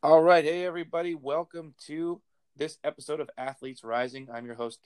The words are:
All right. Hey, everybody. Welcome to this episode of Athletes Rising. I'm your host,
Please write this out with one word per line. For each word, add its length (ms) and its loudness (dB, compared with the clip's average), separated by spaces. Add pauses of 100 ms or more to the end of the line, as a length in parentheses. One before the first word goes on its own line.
All 220 8
right. 220 8
Hey, 200 -2
everybody. 520 -6
Welcome 580 -8 (120)
to 360 -6 (340)
this 280 -8
episode 340 -6
of 180 -6
Athletes 460 -10
Rising. 500 -4
I'm 140 -12
your 80 -12
host, 320 -8